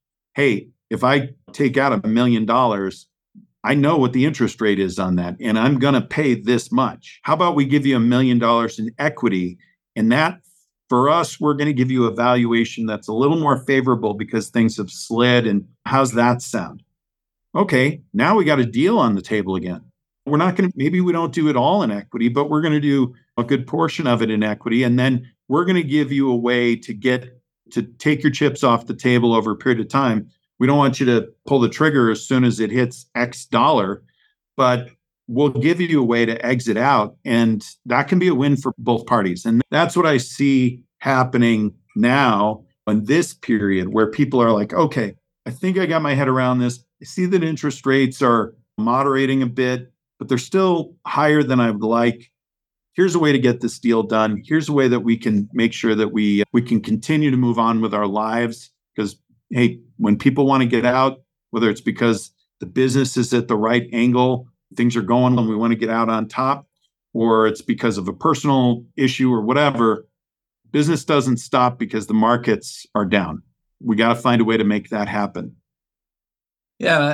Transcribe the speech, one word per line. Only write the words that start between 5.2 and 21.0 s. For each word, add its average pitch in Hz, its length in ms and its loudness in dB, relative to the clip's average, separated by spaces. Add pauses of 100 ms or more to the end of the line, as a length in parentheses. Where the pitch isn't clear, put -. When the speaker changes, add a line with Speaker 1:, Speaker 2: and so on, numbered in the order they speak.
Speaker 1:
and 113 180 -2
I'm 127 220 2
gonna 135 220 2
pay 139 340 -2
this 107 360 -2
much. - 520 -4
How 147 100 -2
about 170 220 0
we 139 100 2
give 135 200 0
you 135 100 2
a 117 60 2
million 123 380 2
dollars 117 400 0
in 110 180 -6
equity? 95 600 -2 (380)
And 113 160 2
that, 160 280 0 (500)
for 127 200 2
us, 165 300 -2
we're 147 160 0
gonna 147 180 -2
give 127 180 0
you 123 140 2
a 104 100 -2
valuation 117 680 0
that's 107 220 -8
a 107 60 -6
little 147 260 0
more 139 260 0
favorable 127 480 0
because 104 360 -6
things 113 280 0
have 98 140 -8
slid, 120 560 0
and 101 180 -2 (200)
how's 135 280 0
that 120 280 2
sound?" - 420 -10 (720)
Okay, 151 460 0 (120)
now 151 240 2
we 180 80 2
got 147 140 2
a 123 60 2
deal 156 340 0
on 113 160 2
the 95 60 -4
table 95 340 -4
again. 90 260 -6 (440)
We're 147 120 0
not 180 180 0
gonna, 185 200 0
maybe 160 260 0